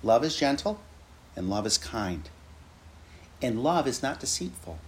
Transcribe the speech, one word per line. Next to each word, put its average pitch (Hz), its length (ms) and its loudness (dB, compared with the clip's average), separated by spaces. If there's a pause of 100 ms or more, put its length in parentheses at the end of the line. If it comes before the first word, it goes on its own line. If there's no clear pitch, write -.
Love 117 220 6
is 156 100 0
gentle 143 460 0 (560)
and 92 120 -2
love 104 160 0
is 104 120 2
kind. 90 520 -4 (1120)
And 120 220 0
love 156 240 4
is 123 160 -2
not 139 160 -2
deceitful. 131 580 -6 (100)